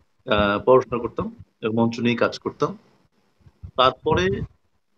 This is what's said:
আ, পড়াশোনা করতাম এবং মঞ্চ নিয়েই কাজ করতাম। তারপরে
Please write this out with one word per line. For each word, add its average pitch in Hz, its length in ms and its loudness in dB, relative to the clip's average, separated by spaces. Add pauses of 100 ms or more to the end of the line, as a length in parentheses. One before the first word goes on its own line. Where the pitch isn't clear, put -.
(340)
আ, 104 260 2
পড়াশোনা 123 420 2
করতাম 170 340 -8 (260)
এবং 113 140 -4
মঞ্চ 117 240 0
নিয়েই 120 180 0
কাজ 110 220 0
করতাম। - 380 -6 (1000)
তারপরে 160 640 0 (560)